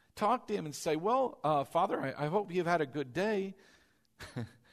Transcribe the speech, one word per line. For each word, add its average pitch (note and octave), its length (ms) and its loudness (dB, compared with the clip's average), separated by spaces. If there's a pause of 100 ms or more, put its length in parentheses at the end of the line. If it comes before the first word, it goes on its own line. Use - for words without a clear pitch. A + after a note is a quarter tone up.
(160)
Talk A#3 320 0
to G#3 80 -2
him E3+ 100 -4
and D3 100 -8
say, D#3 200 0
"Well, A#3 480 0
uh, D3 220 4
Father, - 360 2
I, C#3 240 -2
I - 20 0
hope F#3+ 240 0
you've F3 160 0
had E3+ 140 4
a D3 40 2
good C3 280 -4
day." G3 420 -2 (800)
<laughs> - 240 -8 (120)